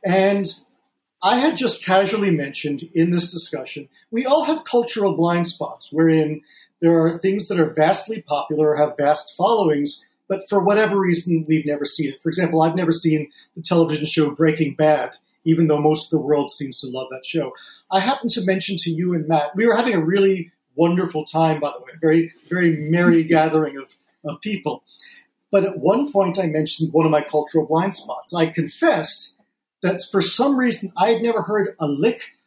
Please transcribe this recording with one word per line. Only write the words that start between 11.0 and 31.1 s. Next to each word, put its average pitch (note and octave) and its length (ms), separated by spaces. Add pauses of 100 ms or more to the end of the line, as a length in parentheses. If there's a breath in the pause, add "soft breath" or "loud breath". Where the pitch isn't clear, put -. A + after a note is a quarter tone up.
reason, E3+ 480
we've D#3 180
never D3 200
seen C#3+ 240
it. - 120
For E3 60
example, E3 340
I've E3 140
never E3+ 160
seen D#3 380 (260 soft breath)
the E3 60
television D3+ 440
show D3 240
Breaking D#3 440
Bad, D3+ 420 (280)
even E3 240
though D3 120
most D3+ 260
of - 40
the D3+ 140
world C#3+ 260
seems C3 300
to C3+ 60
love C3 240
that B2+ 140
show. C#3 300 (360 loud breath)
I F#3+ 80
happened A#3+ 340
to G3 120
mention F#3 360
to E3+ 100
you F3 240
and D#3 120
Matt, D3+ 300
we A3+ 100
were A3+ 80
having A#3 200
a E3 100
really F#3+ 480 (240)
wonderful E3+ 480
time, D#3+ 340
by C#3+ 140
the - 80
way, - 200
very, E3 300 (180)
very F3 280
merry E3 480
<laughs> - 0
gathering D#3 520
of, C3+ 200 (280)
of - 180
people. F#3+ 420 (680 loud breath)
But G3 140
at F#3+ 140
one B3 340
point, F#3 260
I F3+ 80
mentioned D#3 460
one D#3+ 140
of D#3 40
my D3+ 120
cultural D3+ 440
blind F3 280
spots. - 380
I E3 140
confessed - 880 (480)
that F3 160 (140)
for F#3+ 100
some C4+ 340
reason, A#3+ 400
I G3+ 140